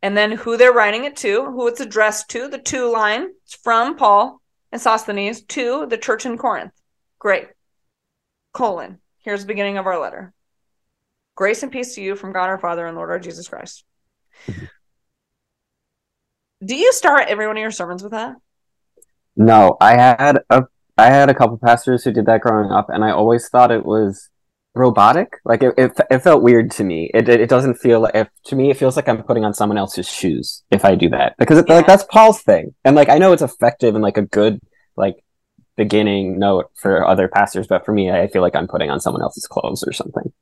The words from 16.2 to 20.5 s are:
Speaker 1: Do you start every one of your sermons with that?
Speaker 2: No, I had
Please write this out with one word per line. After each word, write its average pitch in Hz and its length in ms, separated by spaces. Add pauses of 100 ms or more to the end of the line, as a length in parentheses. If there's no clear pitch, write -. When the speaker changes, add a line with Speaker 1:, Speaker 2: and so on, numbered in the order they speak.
Speaker 1:
Do 220 100
you 453 180
start 285 340
every 214 200
one 214 100
of 220 40
your 220 100
sermons 180 320
with 208 100
that? 233 220 (1000)
Speaker 2:
No, 107 460
I 110 140
had 127 440 (100)